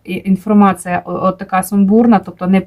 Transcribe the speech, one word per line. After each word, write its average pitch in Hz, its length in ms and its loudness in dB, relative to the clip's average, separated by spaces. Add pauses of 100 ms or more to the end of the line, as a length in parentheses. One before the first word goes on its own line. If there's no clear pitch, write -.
і-, 180 100 -10
інформація 190 920 0
о-, 175 180 -8
от 185 140 -2
така 185 260 -6
сумбурна, 208 560 2
тобто 180 280 -10
не, 190 200 2